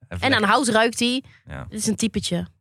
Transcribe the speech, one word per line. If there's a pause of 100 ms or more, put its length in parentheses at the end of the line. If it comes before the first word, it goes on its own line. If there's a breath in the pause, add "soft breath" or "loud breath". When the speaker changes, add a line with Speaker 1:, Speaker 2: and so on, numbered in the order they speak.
Speaker 1:
En
aan
Speaker 2:
lekker.
Speaker 1:
hout
ruikt
hij. (240 soft breath)
Speaker 2:
Ja.
Speaker 1:
Dit
is
een
typetje. (140)